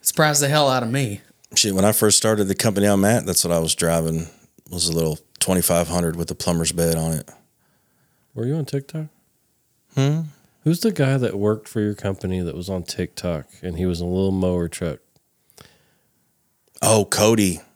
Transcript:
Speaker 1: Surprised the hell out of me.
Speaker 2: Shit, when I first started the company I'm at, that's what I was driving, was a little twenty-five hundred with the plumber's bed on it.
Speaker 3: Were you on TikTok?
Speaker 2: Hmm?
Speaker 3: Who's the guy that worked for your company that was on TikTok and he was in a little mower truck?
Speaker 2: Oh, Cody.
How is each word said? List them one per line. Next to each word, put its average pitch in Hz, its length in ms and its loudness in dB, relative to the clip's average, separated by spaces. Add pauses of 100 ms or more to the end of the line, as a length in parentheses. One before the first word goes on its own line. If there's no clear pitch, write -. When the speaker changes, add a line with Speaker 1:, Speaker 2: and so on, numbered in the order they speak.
Speaker 1:
Surprised 151 420 2
the 139 40 0
hell 147 220 4
out 131 140 0
of 113 80 -4
me. 120 300 -4 (340)
Speaker 2:
Shit, 104 180 2
when 95 100 2
I 104 80 6
first 104 260 4
started 110 260 2
the 98 100 0
company 101 320 2
I'm 98 200 4
at, 113 200 2
that's - 180 0
what 85 80 0
I 85 60 2
was 82 160 0
driving, 82 540 0 (420)
was 87 180 -4
a 85 60 -4
little 80 240 0 (220)
twenty-five 87 480 0
hundred 85 280 -2
with 85 120 -6
the - 80 -8
plumber's 82 360 -2
bed 82 240 0
on 80 180 -2
it. - 180 -8 (1040)
Speaker 3:
Were 117 100 -6
you 135 100 -2
on 156 100 -4
TikTok? 151 420 -8 (880)
Speaker 2:
Hmm? 143 260 2 (420)
Speaker 3:
Who's 165 180 0
the 226 100 2
guy 139 260 2
that 107 220 -2
worked 107 280 0
for - 140 -4
your 104 140 0
company 95 460 -4
that 82 120 -4
was 87 160 -10
on 92 140 -4
TikTok 85 640 -6 (160)
and 90 140 -8
he 90 100 0
was 85 140 -2
in 87 60 -4
a - 40 -4
little 95 200 0
mower 90 360 0
truck? 82 320 -6 (1800)
Speaker 2:
Oh, 110 240 4
Cody. 107 560 2 (140)